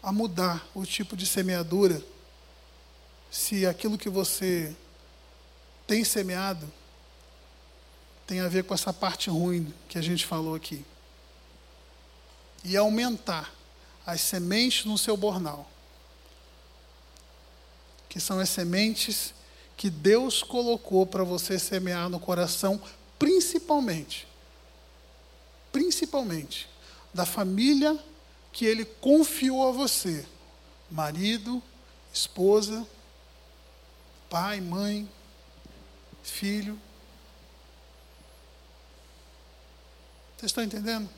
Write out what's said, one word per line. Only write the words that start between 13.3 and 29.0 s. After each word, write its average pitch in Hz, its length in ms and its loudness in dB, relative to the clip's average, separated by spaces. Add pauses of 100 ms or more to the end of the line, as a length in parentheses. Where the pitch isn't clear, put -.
as 170 140 -6
sementes 202 640 0
no 214 120 -2
seu 208 200 0
bornal, 185 520 -2 (2500)
que 180 120 -10
são 190 180 -2
as 190 100 0
sementes 202 840 0 (420)
que 196 140 -2
Deus 208 520 4
colocou 233 640 2
pra 190 180 -2
você 180 340 -2
semear 180 500 -2
no 175 120 -6
coração, 180 600 0 (380)
principalmente, 294 1080 2 (1500)
principalmente, 269 960 -2 (440)
da 180 140 -2
família 277 720 4 (560)
que 240 100 -2
ele 220 200 2
confiou 262 840 4